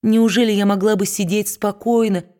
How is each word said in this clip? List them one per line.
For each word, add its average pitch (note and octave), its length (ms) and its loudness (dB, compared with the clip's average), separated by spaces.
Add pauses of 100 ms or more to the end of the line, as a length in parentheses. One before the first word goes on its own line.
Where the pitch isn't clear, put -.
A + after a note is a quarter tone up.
Неужели A3 480 2
я G3+ 120 0
могла G3+ 300 2
бы G3 120 0
сидеть G3+ 420 -4
спокойно G#3 760 -2 (160)